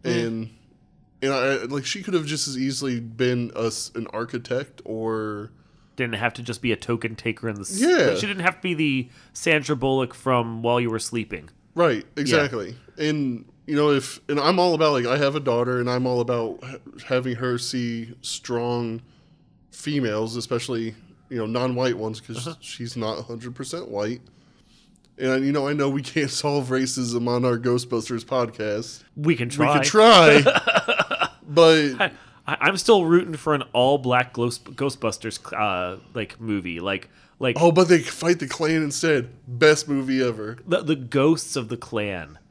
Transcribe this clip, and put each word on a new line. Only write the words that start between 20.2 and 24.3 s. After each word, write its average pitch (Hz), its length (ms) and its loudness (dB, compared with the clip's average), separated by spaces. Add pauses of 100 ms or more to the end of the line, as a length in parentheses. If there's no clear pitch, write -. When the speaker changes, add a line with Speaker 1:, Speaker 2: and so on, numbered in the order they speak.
Speaker 2:
especially, 113 580 -4 (340)
you 127 80 -10
know, 110 100 -4
non-white 123 520 -2
ones, 110 220 -8
'cause 117 260 -10
Speaker 1:
Uh-huh. 165 140 -12
Speaker 2:
she's - 360 -12
not 110 220 -4
a - 40 -10
hundred 120 320 -12
percent 151 340 -10
white. 113 320 -4 (1000)